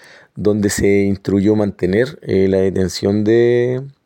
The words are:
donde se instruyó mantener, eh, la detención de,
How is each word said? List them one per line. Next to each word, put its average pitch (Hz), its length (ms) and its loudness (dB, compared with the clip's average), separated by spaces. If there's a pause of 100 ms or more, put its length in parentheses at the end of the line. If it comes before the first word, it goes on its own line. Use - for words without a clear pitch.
(340)
donde 104 360 0
se 101 340 0
instruyó 98 500 0
mantener, 104 680 -2
eh, 95 260 0
la 95 100 2
detención 95 640 -2
de, 120 580 2 (260)